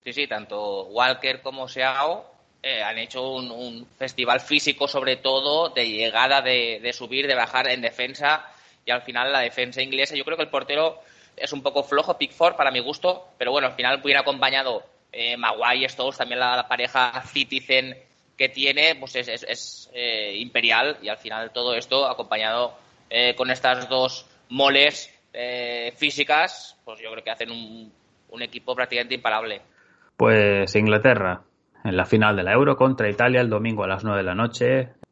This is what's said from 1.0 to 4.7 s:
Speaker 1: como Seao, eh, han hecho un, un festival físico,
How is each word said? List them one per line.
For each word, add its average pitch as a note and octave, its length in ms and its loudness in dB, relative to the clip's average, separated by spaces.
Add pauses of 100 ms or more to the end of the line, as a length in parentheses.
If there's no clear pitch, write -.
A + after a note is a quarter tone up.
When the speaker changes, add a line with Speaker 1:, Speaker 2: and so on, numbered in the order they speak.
Speaker 1:
como C3+ 260 -10
Seao, C3+ 600 -2 (360)
eh, B2+ 200 -4
han A2 160 -4
hecho B2+ 280 -8 (100)
un, B2+ 140 -8
un A#2+ 360 -12 (100)
festival B2+ 440 0
físico, C#3+ 460 0